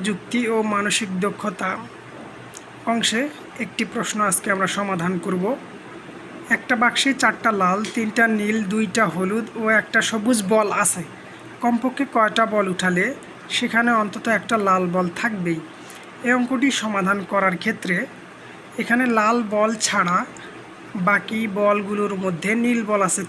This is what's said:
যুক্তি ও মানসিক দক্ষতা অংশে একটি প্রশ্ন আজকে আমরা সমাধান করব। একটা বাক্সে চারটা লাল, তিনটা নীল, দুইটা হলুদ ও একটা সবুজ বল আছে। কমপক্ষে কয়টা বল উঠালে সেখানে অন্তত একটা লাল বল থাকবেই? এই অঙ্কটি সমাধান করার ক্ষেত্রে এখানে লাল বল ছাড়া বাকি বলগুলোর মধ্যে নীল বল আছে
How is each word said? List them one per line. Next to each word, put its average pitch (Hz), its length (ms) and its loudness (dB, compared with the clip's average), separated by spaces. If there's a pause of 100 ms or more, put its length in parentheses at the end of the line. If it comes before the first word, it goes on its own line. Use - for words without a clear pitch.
যুক্তি 214 320 -2 (140)
ও - 20 2 (180)
মানসিক 202 360 0 (140)
দক্ষতা 208 460 -4 (1200)
অংশে 226 280 0 (420)
একটি 214 200 -4 (100)
প্রশ্ন 214 240 -4 (120)
আজকে - 260 0
আমরা 190 120 0 (100)
সমাধান 190 360 0 (120)
করব। 185 180 0 (1120)
একটা 240 280 0
বাক্সে 240 260 4 (120)
চারটা 226 300 2 (100)
লাল, 185 180 4 (160)
তিনটা 226 280 2 (160)
নীল, 214 180 0 (160)
দুইটা 220 300 2 (100)
হলুদ 190 320 0 (160)
ও - 20 -2 (180)
একটা 226 180 2 (100)
সবুজ 226 300 2 (120)
বল 214 160 6 (160)
আছে। 180 200 0 (580)
কমপক্ষে 240 440 0 (100)
কয়টা 220 280 4 (100)
বল 208 200 4
উঠালে 180 320 2 (500)
সেখানে 233 360 2 (100)
অন্তত 208 240 -4 (140)
একটা 226 160 -2 (120)
লাল 185 160 4 (120)
বল 185 120 2 (120)
থাকবেই? 180 400 -2 (680)
এই 247 100 4
অঙ্কটি 247 320 2 (120)
সমাধান 202 360 2 (140)
করার 196 320 2
ক্ষেত্রে 185 320 -2 (840)
এখানে 240 220 2 (140)
লাল 220 200 4 (160)
বল 214 180 4 (160)
ছাড়া 180 300 2 (920)
বাকি 202 300 2 (200)
বলগুলোর 208 540 2 (100)
মধ্যে 185 280 0 (120)
নীল 240 260 2
বল 208 200 2
আছে 196 200 -2